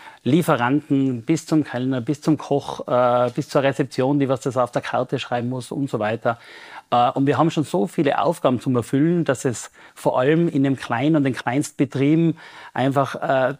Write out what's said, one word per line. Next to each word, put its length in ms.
Lieferanten 1000
bis 220
zum 180
Kellner, 380
bis 220
zum 160
Koch, 500
äh, 460
bis 160
zur 120
Rezeption, 560
die 120
was 100
das 160
auf 160
der 100
Karte 360
schreiben 320
muss 200
und 200
so 80
weiter. 400
Äh, 220
und 140
wir 120
haben 120
schon 140
so 220
viele 340
Aufgaben 400
zum 160
Erfüllen, 480
dass 200
es 260
vor 240
allem 300
in 160
dem 120
Klein- 400
und 80
den 80
Kleinstbetrieben 1080
einfach, 400
äh, 460